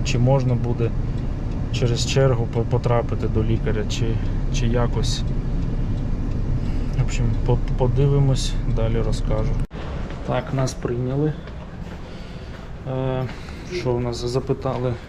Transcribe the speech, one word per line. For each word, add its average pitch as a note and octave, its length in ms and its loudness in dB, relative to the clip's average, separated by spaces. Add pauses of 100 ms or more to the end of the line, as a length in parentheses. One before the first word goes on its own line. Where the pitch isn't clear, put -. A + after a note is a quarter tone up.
чи - 160 2
можна B2+ 360 4
буде A#2 340 0 (800)
через A#2 340 2
чергу B2+ 480 4
по-, A#2 80 2
потрапити A#2 640 2
до G#2+ 160 2
лікаря, G#2+ 460 2
чи, - 160 0 (480)
чи A#2+ 140 2
якось. A#2 540 2 (1800)
В - 60 4
общем, B2 200 0 (200)
по-, B2 120 4 (200)
подивимось, C3+ 760 4 (220)
далі A2+ 260 2
розкажу. A2 500 0 (760)
Так, B2+ 160 0 (100)
нас C3 200 0
прийняли. C3 600 -2 (1600)
Е, C3 320 -2 (500)
що B2+ 200 0
в A#2+ 80 0
нас A#2+ 240 -4
запитали, B2+ 680 -2 (160)